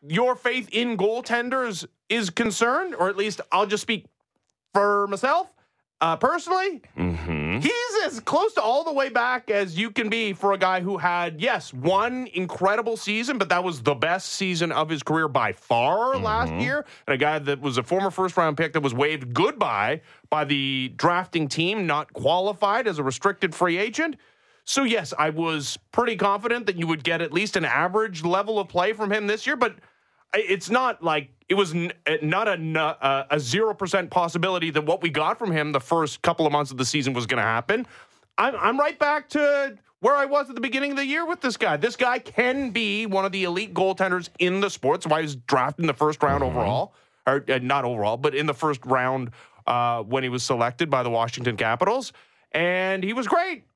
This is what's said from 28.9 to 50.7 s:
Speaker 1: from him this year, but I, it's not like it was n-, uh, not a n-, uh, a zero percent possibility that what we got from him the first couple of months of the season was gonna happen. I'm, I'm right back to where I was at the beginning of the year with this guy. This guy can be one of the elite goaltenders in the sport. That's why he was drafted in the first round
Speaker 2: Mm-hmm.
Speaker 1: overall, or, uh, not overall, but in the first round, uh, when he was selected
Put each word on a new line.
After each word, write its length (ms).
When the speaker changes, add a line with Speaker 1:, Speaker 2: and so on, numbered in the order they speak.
Speaker 1:
from 180
him 160
this 180
year, 120
but 180
I, 140
it's 220
not 340
like 280
it 60
was 180
n-, 180
uh, 160
not 260
a 40
n-, 260
uh, 540
a 80
zero 340
percent 380
possibility 580
that 160
what 160
we 80
got 300
from 120
him 200
the 80
first 420
couple 240
of 60
months 180
of 80
the 80
season 280
was 120
gonna 160
happen. 460
I'm, 220
I'm 200
right 200
back 300
to 460
where 140
I 100
was 240
at 40
the 80
beginning 300
of 60
the 100
year 180
with 160
this 160
guy. 200
This 180
guy 240
can 500
be 380
one 180
of 60
the 140
elite 280
goaltenders 640
in 220
the 100
sport. 320
That's 100
why 100
he 20
was 120
drafted 500
in 20
the 80
first 260
round 220
Speaker 2:
Mm-hmm. 120
Speaker 1:
overall, 380
or, 240
uh, 140
not 200
overall, 340
but 180
in 100
the 80
first 320
round, 460
uh, 380
when 180
he 80
was 140
selected 480